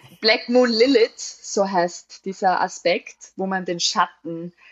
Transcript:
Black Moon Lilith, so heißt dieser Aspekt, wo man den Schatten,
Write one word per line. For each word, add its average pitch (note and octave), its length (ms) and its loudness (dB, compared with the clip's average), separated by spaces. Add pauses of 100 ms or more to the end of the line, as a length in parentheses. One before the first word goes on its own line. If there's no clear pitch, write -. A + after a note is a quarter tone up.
(200)
Black A3 300 0
Moon B3 200 4
Lilith, A#3 480 2
so - 520 -4
heißt F3 560 -4
dieser F#3+ 360 0
Aspekt, - 760 -4
wo F#3+ 120 -4
man F#3+ 180 -4
den F3 140 -6
Schatten, E3+ 760 -4 (180)